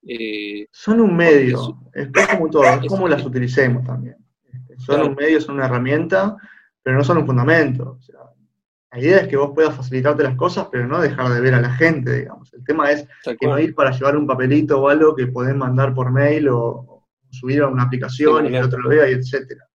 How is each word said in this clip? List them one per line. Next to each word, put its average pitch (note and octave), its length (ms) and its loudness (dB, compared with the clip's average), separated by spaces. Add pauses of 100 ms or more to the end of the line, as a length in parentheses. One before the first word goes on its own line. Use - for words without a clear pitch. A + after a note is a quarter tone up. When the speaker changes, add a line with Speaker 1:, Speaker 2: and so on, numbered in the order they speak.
Speaker 1:
eh, G#2 640 -10
Speaker 2:
Son A3 300 -2
un G#3 80 4
Speaker 1:
porque E3+ 140 2
Speaker 2:
medio, C3+ 340 6
Speaker 1:
su- - 360 -10
Speaker 2:
es C#3 140 -10 (220)
como E3 200 -2
todo, D3 160 2
es C3 180 4
Speaker 1:
es - 40 -6
Speaker 2:
como F#3+ 200 -2
las C#3 180 0
utilicemos B2 600 0
también. B2+ 300 -10 (380)
Este, - 260 -20
son C#3+ 160 -2
Speaker 1:
Claro. D3+ 140 2
Speaker 2:
un C3+ 60 -4
medio, D3+ 260 0
son C#3 140 -8
una C3+ 100 -2
herramienta, D#3+ 720 -2 (480)
pero C3 140 0
no C#3+ 60 2
son E3 160 2
un C3+ 60 -2
fundamento. C3 760 0
O - 20 -20
sea, - 180 -20 (720)
la A#2+ 80 -12
idea E3+ 200 4
es - 80 -2
que C#3+ 100 -4
vos C#3+ 160 0
puedas D#3 220 2
facilitarte C3 480 -2
las C3 120 -2
cosas, F3 360 -4
pero B2 160 -4
no D#3 140 -2
dejar B2+ 320 -2
de A#2+ 80 0
ver C3 140 2
a B2 60 4
la B2+ 100 -2
gente, C3 480 0
digamos. - 340 -14
El B2+ 100 -20
tema D3 280 0
es D3 140 -2 (180)
Speaker 1:
Tal A#2+ 140 -8
Speaker 2:
que C3+ 80 -4
no C3 80 2
Speaker 1:
cual. D3+ 100 0
Speaker 2:
ir D#3+ 120 -4
para C3+ 160 2
llevar C3+ 260 0
un D3 100 -2
papelito C3+ 540 0
o C#3 80 2
algo D3+ 260 4
que B2+ 120 -2
podés B2+ 280 -2
mandar B2+ 380 0
por B2+ 180 -2
mail D3 380 2
o, A#2+ 160 0
o - 420 -10 (220)
subir B2+ 320 -4
a C#3 60 2
una B2+ 160 -2
aplicación B2+ 600 0
Speaker 1:
Sí, C#3 40 0
Speaker 2:
y B2+ 40 -2
que B2+ 60 -2
el B2+ 60 0
Speaker 1:
claro. C3 40 0
Speaker 2:
otro B2+ 120 -4
lo B2 100 -4
vea, D3 200 4
y C3 40 0
etcétera. B2+ 640 -8